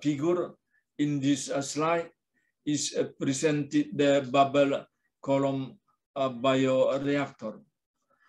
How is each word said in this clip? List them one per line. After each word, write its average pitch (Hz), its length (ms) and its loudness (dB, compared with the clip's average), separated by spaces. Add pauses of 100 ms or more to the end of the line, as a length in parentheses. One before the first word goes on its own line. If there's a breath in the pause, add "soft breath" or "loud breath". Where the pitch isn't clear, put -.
figure 151 540 0 (420)
in 147 240 0
this, 139 300 0
uh, 135 100 -2
slide 165 500 -2 (540)
is, 147 340 -2
uh, - 60 0 (160)
presented 147 720 0
the 139 380 2
bubble 139 540 2 (360)
column, 135 560 -2 (380)
uh, 135 140 -2
bioreactor. 131 1300 0 (680)